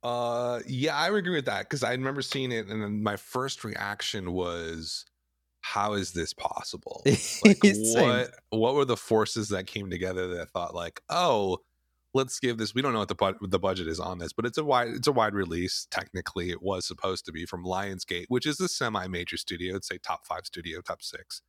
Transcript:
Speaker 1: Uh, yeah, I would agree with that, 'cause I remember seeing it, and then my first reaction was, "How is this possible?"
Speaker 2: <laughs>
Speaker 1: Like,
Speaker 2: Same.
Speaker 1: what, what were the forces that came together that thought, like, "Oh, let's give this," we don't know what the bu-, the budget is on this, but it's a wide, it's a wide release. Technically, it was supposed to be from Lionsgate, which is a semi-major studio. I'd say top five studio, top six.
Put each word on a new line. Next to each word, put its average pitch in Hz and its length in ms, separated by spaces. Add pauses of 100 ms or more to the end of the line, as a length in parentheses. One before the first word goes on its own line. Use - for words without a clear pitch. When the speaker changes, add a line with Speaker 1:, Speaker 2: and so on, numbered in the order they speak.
Speaker 1:
Uh, 120 640
yeah, 135 280
I 160 140
would 208 80
agree 180 180
with 143 100
that, 98 220
'cause 139 140
I 117 120
remember 135 280
seeing 131 300
it, 113 160
and 110 160
then 104 180
my 104 140
first 131 480
reaction 101 720
was, 85 720 (580)
"How 104 320
is 92 200
this 85 180
possible?" - 720
Speaker 2:
<laughs> - 400
Speaker 1:
Like, 202 200
Speaker 2:
Same. 117 440
Speaker 1:
what, 123 220 (220)
what 113 240
were 143 100
the 120 120
forces 107 520
that 95 160
came 98 240
together 92 460
that 85 160
thought, 87 240
like, 85 340
"Oh, 113 480 (560)
let's 131 260
give 120 200
this," 107 160
we 127 80
don't 139 100
know 113 60
what 104 80
the - 80
bu-, 98 320
the 92 100
budget 92 300
is 82 120
on 87 200
this, 85 120
but 113 140
it's 120 140
a 151 40
wide, 123 260
it's 117 180
a 151 40
wide 110 220
release. 90 560
Technically, 90 640
it 85 100
was 92 240
supposed 92 400
to - 60
be 80 160
from 87 180
Lionsgate, 92 600
which 123 180
is 147 140
a 185 80
semi-major 92 680
studio. 90 380
I'd 98 100
say 92 120
top - 300
five 85 180
studio, 85 360
top - 200
six. - 480